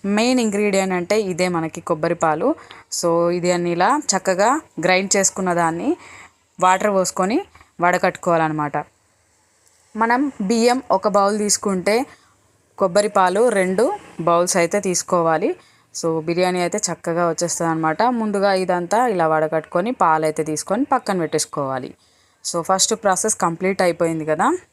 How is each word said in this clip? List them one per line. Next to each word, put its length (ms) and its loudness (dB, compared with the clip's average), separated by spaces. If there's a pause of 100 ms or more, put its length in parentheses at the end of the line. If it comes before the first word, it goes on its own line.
(160)
మెయిన్ 300 2
ఇంగ్రీడియంట్ 520 0
అంటే 200 0 (120)
ఇదే 260 0
మనకి 240 -6 (100)
కొబ్బరి 340 0
పాలు. 240 0 (500)
So 100 -2 (300)
ఇది 180 0
అన్ని 200 -2
ఇలా 140 2 (220)
చక్కగా 380 2 (340)
గ్రైండ్ 320 2
చేసుకున్న 360 0 (100)
దాన్ని 280 -2 (680)
వాటర్ 400 2
పోసుకొని 420 0 (440)
వడకట్టుకోవాలన్నమాట. 920 0 (1300)
మనం 200 2 (260)
బియ్యం 320 2 (180)
ఒక 100 -2 (100)
బౌల్ 180 2 (100)
తీసుకుంటే 520 0 (840)
కొబ్బరి 360 0
పాలు 240 4 (180)
రెండు 240 2 (460)
బౌల్స్ 320 2
అయితే 180 0 (100)
తీసుకోవాలి. 600 0 (480)
So 100 -4 (180)
బిర్యానీ 380 0
అయితే 220 -4
చక్కగా 440 -2
వచ్చేస్తుంది 400 -4
అనమాట. 320 -2 (160)
ముందుగా 320 0 (120)
ఇదంతా 360 0 (160)
ఇలా 180 2
వడకట్టుకొని 580 0 (120)
పాలు 260 2
అయితే 220 -2
తీసుకొని 420 -2
పక్కన 300 0
పెట్టేసుకోవాలి. 680 -4 (580)
So 200 -4
ఫస్ట్ 240 2 (100)
ప్రాసెస్ 400 2
కంప్లీట్ 440 -2
అయిపోయింది 440 0
కదా. 160 0 (260)